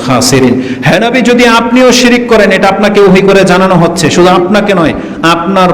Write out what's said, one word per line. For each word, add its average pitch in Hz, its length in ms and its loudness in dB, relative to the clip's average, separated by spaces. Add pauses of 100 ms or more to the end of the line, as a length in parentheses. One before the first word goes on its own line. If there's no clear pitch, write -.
খাসিরিন।" 127 560 0 (280)
হে 190 100 0
নবী, 240 200 -2
যদি 240 260 2
আপনিও 240 460 2
শিরিক 240 360 0
করেন, 208 220 2
এটা 190 180 0
আপনাকে 208 320 0
ওহী 190 200 4
করে 196 240 2
জানানো 185 300 0
হচ্ছে। 165 360 0
শুধু 180 180 2
আপনাকে 196 460 0
নয়, 160 200 -2 (280)
আপনার 180 520 -2